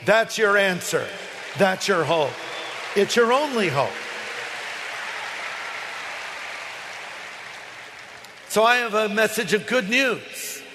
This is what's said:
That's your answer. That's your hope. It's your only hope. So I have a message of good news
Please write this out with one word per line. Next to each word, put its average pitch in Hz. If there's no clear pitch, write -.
That's 220
your 202
answer. 180
That's 190
your 180
hope. 147
It's 202
your 233
only 262
hope. 127
So 214
I 240
have 233
a 214
message 214
of 208
good 220
news 240